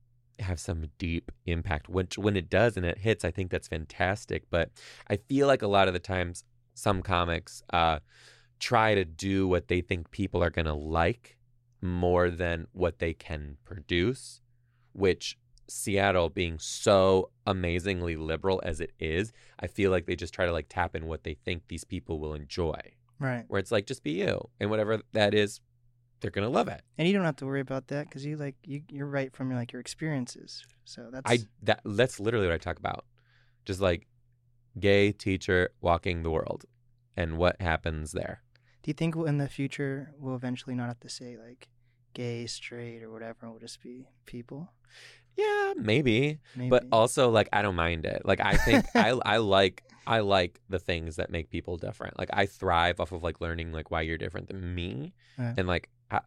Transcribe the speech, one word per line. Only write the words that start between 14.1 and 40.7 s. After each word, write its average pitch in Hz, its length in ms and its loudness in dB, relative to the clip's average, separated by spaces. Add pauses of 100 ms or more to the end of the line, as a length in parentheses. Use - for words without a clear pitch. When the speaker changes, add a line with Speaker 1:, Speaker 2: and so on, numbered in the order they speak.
Speaker 1:
which - 440 0 (300)
Seattle 95 600 2
being 82 300 -4
so 95 720 4 (160)
amazingly 87 720 0
liberal 80 480 -2
as 82 160 -4
it 82 180 -8
is, 82 340 -2 (260)
I - 80 -6
feel 98 240 2
like 90 160 2
they 92 100 -2
just 85 180 -8
try 95 120 0
to, 87 60 2
like, 80 160 -2
tap 87 260 -2
in 80 120 -6
what 80 180 -8
they 80 100 -6
think 87 340 -8
these 85 160 -10
people - 360 -8
will 76 140 -6
enjoy. 76 440 -4 (400)
Speaker 2:
Right. 127 300 -4
Speaker 1:
Where 98 100 -2
it's 98 140 -4
like, 104 140 2
just - 160 -8
be 147 100 -4
you, 170 360 -2 (120)
and 104 80 0
whatever 107 320 0 (120)
that 104 220 4
is, 104 260 2 (600)
they're - 100 -6
gonna 98 200 -2
love 196 180 2
it. 101 140 -10 (160)
Speaker 2:
And 160 100 2
you 196 60 4
don't 196 100 2
have 156 120 0
to 135 100 -8
worry 139 140 -2
about 135 280 -6
that 143 220 -6
'cause 139 160 -12
you, 151 100 -6
like, 143 260 -8
you, 143 280 -10
you're 139 160 -8
right 135 280 -4
from, 131 200 -6
like, 120 180 -4
your 127 80 -12
experiences. - 840 -6 (200)
So 117 260 -18
that's 131 200 -4
Speaker 1:
I, 123 80 6 (240)
that, 107 220 2
that's 110 360 0
literally 104 260 2
what 85 80 2
I 80 40 0
talk 80 200 -8
about. - 260 -6 (600)
Just, 92 160 -6
like, 87 260 2 (720)
gay 101 340 6
teacher 92 580 2 (100)
walking 85 420 0
the 82 80 -2
world - 360 -2 (500)
and 82 220 -2
what 87 220 2
happens 80 520 -2
there. - 300 -8 (400)
Speaker 2:
Do - 80 -6
you 151 40 -4
think 165 220 -2
in 147 220 0
the 139 100 -2
future 139 720 -6
we'll 131 180 -8
eventually 127 380 -6